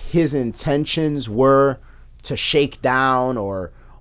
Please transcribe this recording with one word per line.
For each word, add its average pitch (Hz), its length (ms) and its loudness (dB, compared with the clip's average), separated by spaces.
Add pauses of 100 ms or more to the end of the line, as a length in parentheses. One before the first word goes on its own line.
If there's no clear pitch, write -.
(100)
his 165 220 2
intentions 143 960 -2
were 135 500 4 (440)
to - 120 -8
shake - 460 -2
down 127 560 2
or, 98 340 -6 (300)